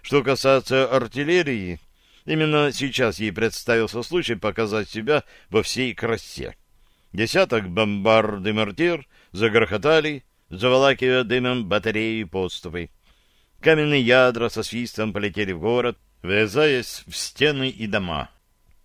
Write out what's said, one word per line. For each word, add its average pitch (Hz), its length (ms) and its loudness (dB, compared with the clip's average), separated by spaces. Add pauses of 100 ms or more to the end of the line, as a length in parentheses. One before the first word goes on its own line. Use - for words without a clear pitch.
Что 143 200 2
касается 135 640 2
артиллерии, 123 960 0 (460)
именно 151 460 2
сейчас 120 480 -2
ей 107 120 -2
представился 113 720 -2
случай 156 320 -2
показать 104 540 -2
себя 127 340 0 (260)
во 107 140 2
всей 123 300 -4
красе. 98 640 -6 (580)
Десяток 110 560 0
бомбард 104 760 2
и 107 60 -2
мортир 120 560 -2 (240)
загрохотали, 113 920 2 (260)
заволакивая 127 760 2
дымом 123 420 0
батареи 107 560 -2
и 104 40 -6
подступы. 87 640 -6 (720)
Каменные 151 400 4
ядра 120 480 4
со 110 140 -6
свистом 113 500 -6
полетели 101 400 -4
в 85 60 -8
город, 120 380 0 (240)
врезаясь 110 840 0
в - 80 -16
стены 135 540 -2
и 110 180 -8
дома. 90 420 -4 (560)